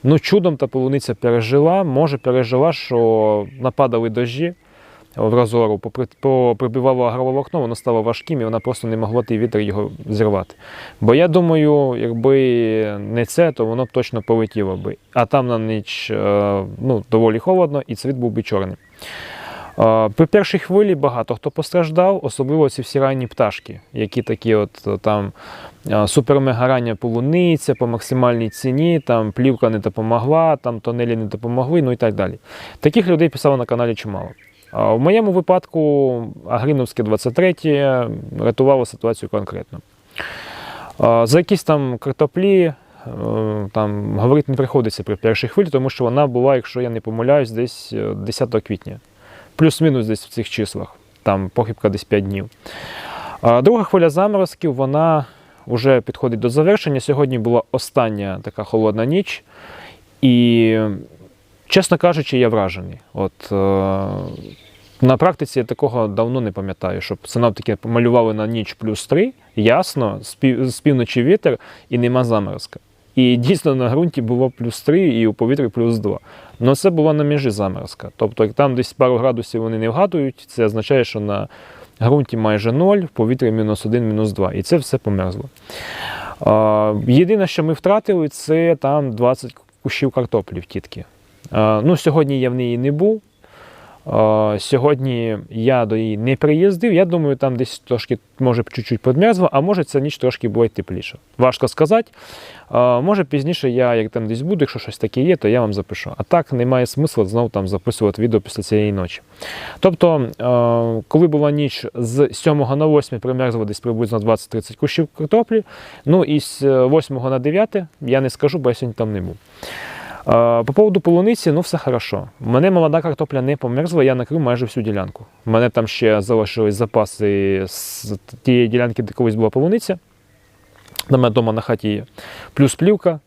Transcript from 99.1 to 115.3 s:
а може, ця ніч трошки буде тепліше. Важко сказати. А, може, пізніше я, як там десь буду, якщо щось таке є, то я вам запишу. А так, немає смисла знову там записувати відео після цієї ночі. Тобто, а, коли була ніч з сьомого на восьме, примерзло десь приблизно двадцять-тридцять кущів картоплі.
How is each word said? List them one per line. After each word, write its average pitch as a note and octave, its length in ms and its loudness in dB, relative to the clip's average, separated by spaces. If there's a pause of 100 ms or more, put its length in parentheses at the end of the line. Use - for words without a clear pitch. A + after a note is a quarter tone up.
а C#3 80 2
може, F3 240 0
ця - 160 -2
ніч D3 180 -4
трошки A#2+ 300 -2
буде A2 200 2
тепліше. - 500 -8 (200)
Важко A#2 300 2
сказати. A3 440 0 (560)
А, B2 320 2
може, F#3+ 240 0
пізніше C#3+ 460 -2
я, B2 240 2
як A2 160 0
там A2+ 160 -4
десь A2+ 160 -4
буду, E3+ 200 -2
якщо B2+ 160 -2
щось - 200 -12
таке - 220 -2
є, E3 160 2
то - 120 0
я A#2+ 120 2
вам A2 120 0
запишу. - 440 -8
А - 60 -6
так, - 300 0
немає B2 340 0
смисла C3+ 380 -2
знову A2+ 240 0
там F#2+ 200 -4
записувати G2+ 540 -2
відео A2+ 180 2
після - 220 -8
цієї G#2+ 300 0
ночі. F#2 300 -6 (580)
Тобто, E3 480 4 (100)
а, A#2 720 2
коли E3 180 4
була D3 240 2
ніч D3 440 -4
з B2 380 0
сьомого C#3 440 0
на D#3 100 2
восьме, D3 320 2
примерзло B2 460 -2
десь G2+ 160 -8
приблизно A2+ 380 -2
двадцять-тридцять A2 580 -2
кущів D3+ 320 -2 (100)
картоплі. A3 440 0 (420)